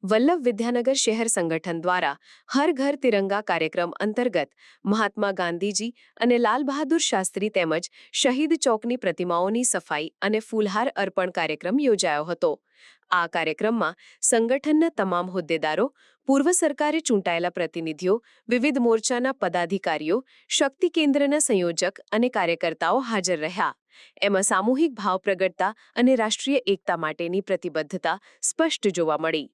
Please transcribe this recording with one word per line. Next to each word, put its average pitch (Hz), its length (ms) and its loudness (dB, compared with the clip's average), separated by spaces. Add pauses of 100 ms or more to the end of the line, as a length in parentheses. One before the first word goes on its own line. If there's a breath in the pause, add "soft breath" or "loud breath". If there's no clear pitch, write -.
વલ્લભ 240 400 4
વિદ્યાનગર 240 500 0
શહેર 226 340 0
સંગઠન 170 540 -2
દ્વારા 175 340 0 (340 soft breath)
હર 294 240 2
ઘર 277 240 -2
તિરંગા 202 440 0
કાર્યક્રમ 170 600 -2
અંતર્ગત 208 480 -2 (360 soft breath)
મહાત્મા 202 480 0
ગાંધીજી 185 540 -4 (340 soft breath)
અને 240 180 4
લાલ 240 260 2
બહાદુર 277 340 0
શાસ્ત્રી 202 520 -2
તેમજ 170 360 0 (280 loud breath)
શહીદ 285 420 2
ચોકની 240 400 0
પ્રતિમાઓની 185 680 -2
સફાઈ 160 440 -4 (140)
અને 214 180 0
ફૂલહાર 214 560 -2
અર્પણ 190 400 -2
કાર્યક્રમ 170 440 -2
યોજાયો 180 500 2
હતો. 170 200 0 (600 soft breath)
આ 180 160 2
કાર્યક્રમમાં 175 760 -2 (200 soft breath)
સંગઠનના 277 760 2
તમામ 180 340 -2
હોદ્દેદારો, 165 560 -2 (420 soft breath)
પૂર્વ 277 220 4
સરકારે 302 500 0
ચૂંટાયેલા 175 600 0
પ્રતિનિધિઓ, 165 580 -2 (300 soft breath)
વિવિધ 247 300 0
મોરચાના 240 640 0
પદાધિકારીઓ, 175 800 -2 (300 soft breath)
શક્તિ 302 480 0
કેન્દ્રના 285 480 2
સંયોજક 175 680 0
અને 233 160 2
કાર્યકર્તાઓ 170 720 0
હાજર 190 380 -2
રહ્યા. 160 340 -2 (500 loud breath)
એમાં 190 280 2
સામૂહિક 240 500 0
ભાવ 190 240 0
પ્રગટતા 190 480 0 (220 soft breath)
અને 247 220 6
રાષ્ટ્રીય 233 520 -2
એકતા 180 380 0
માટેની 175 420 -4
પ્રતિબદ્ધતા 170 720 -4 (220 soft breath)
સ્પષ્ટ 302 540 0
જોવા 156 300 0
મળી. 160 280 -2